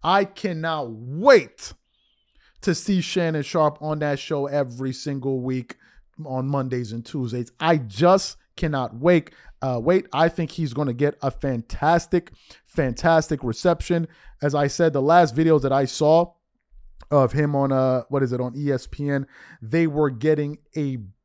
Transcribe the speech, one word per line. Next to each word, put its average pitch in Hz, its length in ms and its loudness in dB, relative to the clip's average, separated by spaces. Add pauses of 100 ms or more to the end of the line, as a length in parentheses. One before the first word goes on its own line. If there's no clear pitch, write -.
I 190 220 2
cannot 160 640 -6
wait 139 800 4 (880)
to 180 120 2
see 185 260 0
Shannon 160 420 0
Sharpe 151 380 0
on 151 200 -4
that 147 180 -2
show 139 280 -4
every 135 460 -2
single 135 480 -4
week 127 360 -6 (500)
on 131 220 -4
Mondays 127 440 -4
and 117 140 -10
Tuesdays. 123 540 -6
I 160 160 2
just 147 600 2 (200)
cannot 135 400 -4
wait. 160 340 2 (320)
Uh, 131 180 -2
wait, 170 320 2
I 156 160 4
think 170 240 -4
he's 151 200 -4
gonna 135 220 -2
get 143 280 0
a 139 80 -2
fantastic, 147 1000 -2 (340)
fantastic 151 760 0
reception. 170 640 -2 (340)
As 143 120 -2
I 147 120 0
said, 160 260 0
the 135 100 0
last 156 340 4
videos 160 260 4
that 131 100 0
I 139 120 2
saw 156 480 2 (760)
of 135 220 4
him 147 220 0
on, 139 160 0
uh, 131 380 2
what 135 160 0
is 120 80 -2
it, 123 80 -4
on 123 160 -6
E 143 160 -2
S - 160 -4
P 143 200 -8
N, 139 180 -2 (360)
they 156 240 0
were 147 240 0
getting 147 480 -2 (180)
a 139 220 -4 (260)